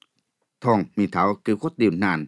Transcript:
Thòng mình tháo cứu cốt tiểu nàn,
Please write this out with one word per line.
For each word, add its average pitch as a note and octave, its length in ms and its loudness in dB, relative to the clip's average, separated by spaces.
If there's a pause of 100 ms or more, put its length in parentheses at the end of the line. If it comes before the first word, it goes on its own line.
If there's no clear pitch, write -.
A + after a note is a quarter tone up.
(600)
Thòng A2 220 2 (120)
mình G2 160 0
tháo F#2+ 240 0
cứu G#2+ 220 -2
cốt D#3+ 200 -6
tiểu A2 140 4
nàn, E2+ 360 -2